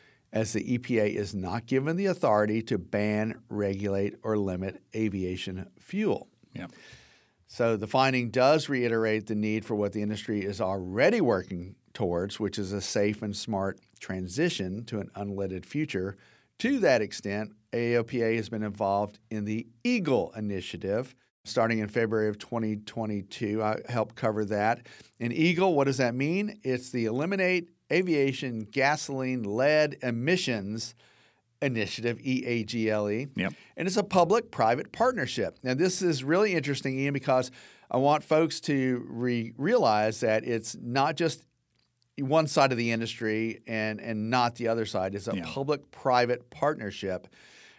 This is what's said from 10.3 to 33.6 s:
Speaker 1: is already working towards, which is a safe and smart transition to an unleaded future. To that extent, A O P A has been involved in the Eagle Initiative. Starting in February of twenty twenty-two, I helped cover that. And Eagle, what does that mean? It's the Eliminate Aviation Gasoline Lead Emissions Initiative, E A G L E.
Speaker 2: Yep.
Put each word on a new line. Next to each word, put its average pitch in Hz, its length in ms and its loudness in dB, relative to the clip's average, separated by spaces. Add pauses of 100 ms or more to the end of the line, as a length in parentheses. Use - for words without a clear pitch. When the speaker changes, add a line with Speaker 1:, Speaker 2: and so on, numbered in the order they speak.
Speaker 1:
is 98 160 -4
already 98 600 2
working 95 540 0 (180)
towards, 90 460 -2
which 104 220 -4
is 95 120 -4
a 101 80 -4
safe 104 420 0
and 104 140 -6
smart 98 440 -4 (240)
transition 95 800 -4
to 107 160 -6
an - 160 -8
unleaded 98 480 -6
future. 104 520 -4 (420)
To 262 220 0
that 135 200 6
extent, 104 520 -4 (200)
A 120 240 2
O 117 80 4
P 120 180 -2
A 113 140 2
has 101 140 -4
been 110 120 -4
involved 104 560 0 (120)
in 107 160 -6
the 110 200 -4 (160)
Eagle 151 540 2
Initiative. 101 800 -4 (320)
Starting 113 340 2
in 107 80 -2
February 110 400 2
of 104 100 -4
twenty 110 380 -4
twenty-two, 107 840 -4
I 107 260 0
helped 113 260 -2
cover 107 320 0
that. 104 400 0 (340)
And 120 120 -2
Eagle, 175 420 4
what 143 100 6
does 131 140 0
that 120 160 2
mean? 170 480 -2
It's 127 280 -2
the 120 160 0
Eliminate 180 640 0 (220)
Aviation 139 800 0
Gasoline 131 720 0
Lead 143 600 2
Emissions 117 920 -2 (680)
Initiative, 113 600 -2
E 131 240 -2
A 117 180 0
G 110 260 -2
L 104 200 0
E. 127 240 -4
Speaker 2:
Yep. 92 180 -2 (240)